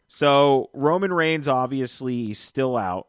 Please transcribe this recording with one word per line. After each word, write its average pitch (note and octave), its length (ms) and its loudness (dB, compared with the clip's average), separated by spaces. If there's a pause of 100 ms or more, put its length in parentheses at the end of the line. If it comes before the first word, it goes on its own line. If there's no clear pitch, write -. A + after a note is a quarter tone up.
So C#3+ 680 4
Roman F3 400 0
Reigns, D#3+ 340 0
obviously, B2+ 760 -2
he's G#2 140 -8
still C3 360 -4
out. F#2+ 340 -4